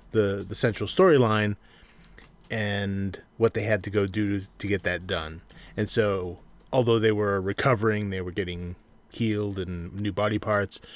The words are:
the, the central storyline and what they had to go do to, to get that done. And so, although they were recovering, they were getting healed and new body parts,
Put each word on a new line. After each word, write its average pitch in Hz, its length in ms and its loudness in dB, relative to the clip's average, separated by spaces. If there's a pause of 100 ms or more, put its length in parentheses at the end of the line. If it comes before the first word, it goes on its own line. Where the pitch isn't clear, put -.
(120)
the, 101 360 0
the 101 60 -8
central 107 340 0
storyline 113 680 4 (960)
and 101 680 -4 (180)
what 113 160 4
they 104 80 -2
had 104 220 0
to 101 60 -8
go 101 160 2
do 101 340 0
to, 98 60 -10 (120)
to - 80 -6
get 98 180 0
that 90 220 -2
done. 82 340 -6 (360)
And 107 140 0
so, 95 480 0 (340)
although 117 260 4
they 110 140 4
were 104 280 0
recovering, 104 720 0
they 95 100 -4
were 90 100 -6
getting 87 460 -6 (340)
healed 104 480 -2
and 87 420 -6
new 104 120 -2
body 104 260 0
parts, 101 420 -2 (160)